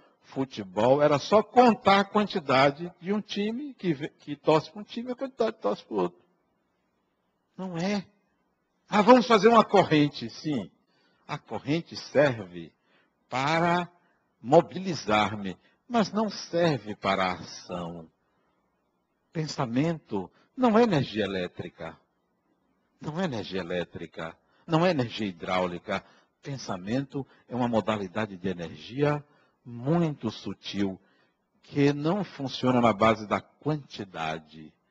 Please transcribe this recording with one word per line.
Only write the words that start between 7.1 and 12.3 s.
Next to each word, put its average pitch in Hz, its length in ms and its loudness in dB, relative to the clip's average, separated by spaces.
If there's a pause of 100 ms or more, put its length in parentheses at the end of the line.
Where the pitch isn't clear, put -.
Não 180 200 -10
é. 196 280 -4 (840)
"Ah, 208 120 4
vamos 233 240 8
fazer 214 220 4
uma 233 160 8
corrente." 147 640 2
Sim, 123 400 -6 (560)
a 151 120 -10
corrente 131 580 -6
serve 101 800 -2 (560)